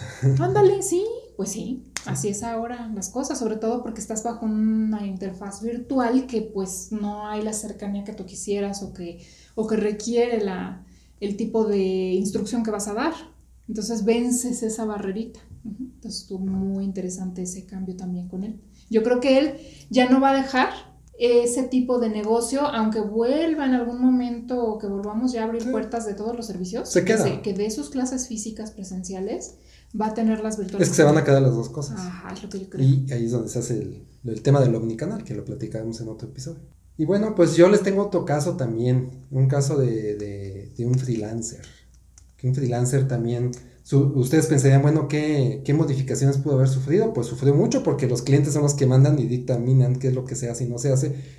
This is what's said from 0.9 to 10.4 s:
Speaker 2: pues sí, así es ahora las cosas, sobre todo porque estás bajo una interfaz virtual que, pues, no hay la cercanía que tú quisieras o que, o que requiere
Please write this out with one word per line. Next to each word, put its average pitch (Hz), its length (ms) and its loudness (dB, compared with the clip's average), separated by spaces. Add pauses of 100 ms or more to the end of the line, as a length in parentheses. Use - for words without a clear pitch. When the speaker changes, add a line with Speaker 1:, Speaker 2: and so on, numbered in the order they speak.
Speaker 2:
pues 185 140 -6
sí, 190 340 -8 (220)
así - 220 -4
es 202 160 -4
ahora 233 500 -8
las 196 160 -8
cosas, 277 300 -6
sobre 220 160 -2
todo 226 260 -2
porque 226 180 -10
estás - 240 -8
bajo 233 220 -6
una 214 640 0
interfaz 190 560 -10
virtual 247 640 0
que, 220 160 -2
pues, - 480 -8
no 208 360 -6
hay 214 140 -6
la 214 120 -4
cercanía 202 500 -8
que 202 100 -12
tú 190 140 -12
quisieras 202 560 -4
o 185 100 -10
que, 175 320 -12 (300)
o 220 100 -2
que 220 120 0
requiere 226 680 0